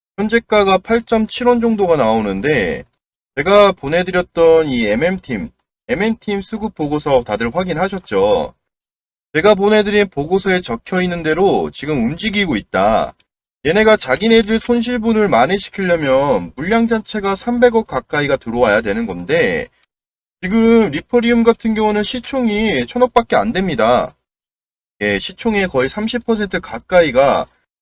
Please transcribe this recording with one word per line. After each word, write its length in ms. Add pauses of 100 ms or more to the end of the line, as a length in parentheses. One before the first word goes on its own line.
(180)
현재가가 600
팔점칠 680
원 140
정도가 360
나오는데 840 (540)
제가 360
보내드렸던 920
이 200
엠엠팀, 640 (360)
엠엠팀 560
수급 320
보고서 480
다들 320
확인하셨죠? 1000 (800)
제가 200
보내드린 540
보고서에 540
적혀있는 600
대로 500
지금 340
움직이고 500
있다. 580 (500)
얘네가 340
자기네들 600
손실분을 720
만회시키려면 1300
물량 320
자체가 480
삼백억 500
가까이가 500
들어와야 440
되는 260
건데 600 (720)
지금 500
리퍼리움 520
같은 320
경우는 280
시총이 840
천억밖에 480
안 200
됩니다. 600 (840)
예, 180
시총의 500
거의 200
삼십 380
퍼센트 340
가까이가, 840 (360)